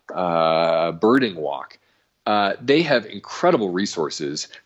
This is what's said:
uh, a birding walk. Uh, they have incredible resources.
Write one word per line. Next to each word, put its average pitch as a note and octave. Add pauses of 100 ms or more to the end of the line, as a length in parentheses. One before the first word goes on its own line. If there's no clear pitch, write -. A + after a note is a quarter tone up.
(140)
uh, E2
a -
birding G#2+
walk. C#2 (480)
Uh, G#2
they C#3
have B2+
incredible G#2+
resources. D#2 (160)